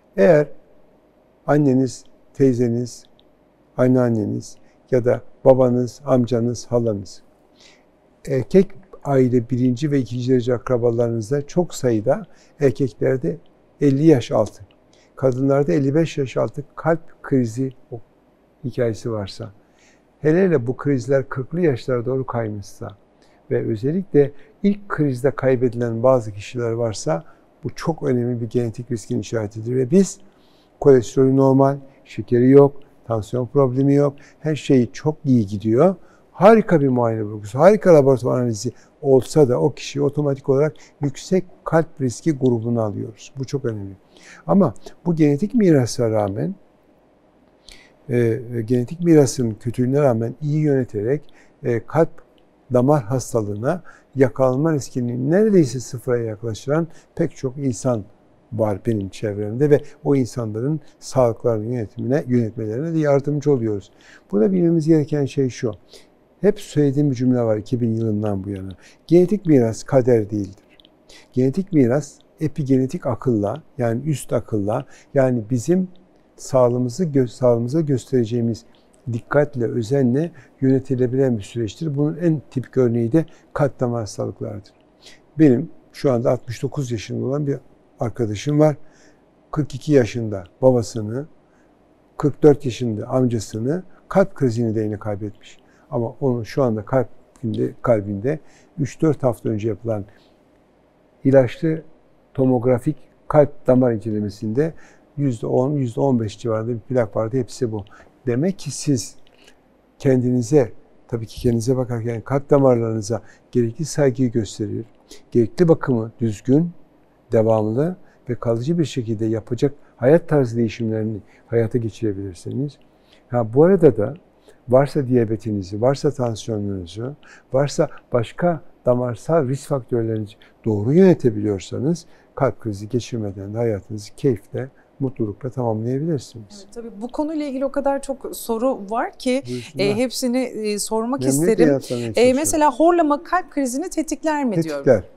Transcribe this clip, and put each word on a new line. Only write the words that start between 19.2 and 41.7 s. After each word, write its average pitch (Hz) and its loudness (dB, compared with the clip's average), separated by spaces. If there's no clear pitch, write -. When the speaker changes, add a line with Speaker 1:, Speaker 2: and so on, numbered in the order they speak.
Speaker 1:
hele 156 2
hele 156 2
bu 127 -4
krizler 135 0
kırklı 139 -6
yaşlara 127 -2
doğru 131 -4
kaymışsa 104 -8
ve 120 -2
özellikle 139 0
ilk 202 0
krizde 135 0
kaybedilen 120 0
bazı 120 2
kişiler 117 -6
varsa 117 -4
bu 123 -8
çok - -6
önemli 123 -2
bir 117 -6
genetik 120 -4
riskin 120 -6
işaretidir 110 -6
ve 127 -2
biz 185 2
kolesterolü 135 6
normal, 135 4
şekeri 123 2
yok, 139 8
tansiyon 120 -4
problemi 135 2
yok, 143 2
her 151 -4
şeyi 127 2
çok 151 -4
iyi 123 2
gidiyor. 110 2
Harika 196 6
bir 139 2
muayene 117 0
bulgusu, 104 -10
harika 185 6
laboratuvar 131 4
analizi 120 -4
olsa 139 4
da 131 0
o 151 0
kişiyi - -8
otomatik 143 -2
olarak 143 2
yüksek 180 -4
kalp - 0